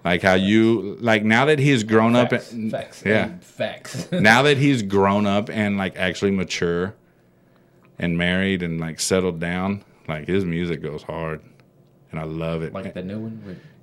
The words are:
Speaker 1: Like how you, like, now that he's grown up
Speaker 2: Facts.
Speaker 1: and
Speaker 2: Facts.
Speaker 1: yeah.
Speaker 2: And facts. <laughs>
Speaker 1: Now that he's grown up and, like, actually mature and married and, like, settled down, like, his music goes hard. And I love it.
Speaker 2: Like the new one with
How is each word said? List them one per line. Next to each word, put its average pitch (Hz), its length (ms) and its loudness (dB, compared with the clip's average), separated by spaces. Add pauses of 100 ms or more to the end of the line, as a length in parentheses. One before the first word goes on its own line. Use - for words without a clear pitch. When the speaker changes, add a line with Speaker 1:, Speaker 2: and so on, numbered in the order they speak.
Speaker 1:
Like 175 160 2
how 190 140 4
you, 107 640 2
like, 110 240 2
now 113 220 4
that 156 140 4
he's 135 240 2
grown 110 320 4
up 123 160 4
Speaker 2:
Facts. 120 200 -4
Speaker 1:
and 110 180 -6
Speaker 2:
Facts. - 360 -10
Speaker 1:
yeah. 104 200 2
Speaker 2:
And 90 180 -12
facts. - 640 -10
<laughs> - 20 -20
Speaker 1:
Now 117 320 6
that 143 140 4
he's 135 260 2
grown 98 420 2
up 101 240 0
and, 101 280 -2
like, 95 200 -4
actually 95 340 0
mature 90 640 -2 (1040)
and 87 200 -2
married 92 460 0
and, 82 160 -4
like, 80 200 -8
settled 92 400 0
down, 92 440 -4 (240)
like, 76 200 -8
his 95 180 0
music 85 360 -4
goes 76 220 -10
hard. 80 380 -8 (680)
And 78 80 -8
I 78 40 -6
love 80 380 -6
it. 80 120 -8
Speaker 2:
Like 95 200 -10
the 90 100 -8
new 98 160 -8
one 110 280 -12
with - 100 -14 (260)